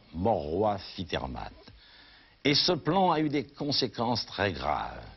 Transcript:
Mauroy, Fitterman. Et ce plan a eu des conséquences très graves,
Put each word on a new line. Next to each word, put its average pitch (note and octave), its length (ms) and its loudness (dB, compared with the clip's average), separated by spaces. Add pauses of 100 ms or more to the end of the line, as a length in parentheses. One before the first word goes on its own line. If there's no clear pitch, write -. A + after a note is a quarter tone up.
(140)
Mauroy, F#2+ 640 2
Fitterman. C2+ 760 -8 (920)
Et C#3+ 100 4
ce F3 200 2
plan F3 380 4
a D#3 100 4
eu D3+ 80 2
des C#3 160 0
conséquences A#2+ 800 -2
très G2 260 0
graves, C#2 520 -4 (140)